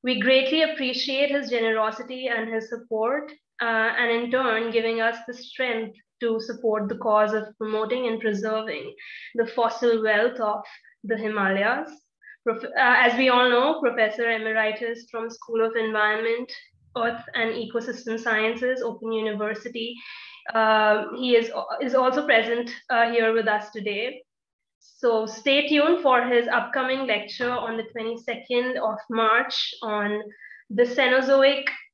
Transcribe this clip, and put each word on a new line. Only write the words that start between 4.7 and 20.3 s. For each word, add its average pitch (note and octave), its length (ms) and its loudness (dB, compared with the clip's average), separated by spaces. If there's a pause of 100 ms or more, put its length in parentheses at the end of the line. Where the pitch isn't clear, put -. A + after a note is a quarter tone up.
giving A3+ 300 0
us A#3 160 0 (100)
the B3 80 -10
strength A3+ 600 -6 (240)
to A3+ 200 0
support G#3+ 480 -2
the A3+ 100 -6
cause G#3+ 340 2
of G#3+ 260 -4
promoting A3 480 -4
and A3+ 140 -4
preserving A3 720 -4 (400)
the A3+ 120 2
fossil A3+ 580 2
wealth A3 340 2
of G#3+ 220 -2 (440)
the A3 120 -2
Himalayas. G#3+ 760 0 (540)
Prof-, A3+ 200 -2
uh, C#4 120 -8
as B3 400 6
we C4 140 4
all B3 180 6
know, C#4 320 4
Professor A#3 500 0
Emeritus A3 800 -2
from A#3 200 -8
School A3+ 340 -2
of A3+ 100 -2
Environment, A3 800 0 (460)
Earth A#3 260 -2 (100)
and A3+ 180 -2
Ecosystem A#3 680 -6
Sciences, A3+ 640 0
Open A3+ 280 -6
University, A3 840 -4 (560)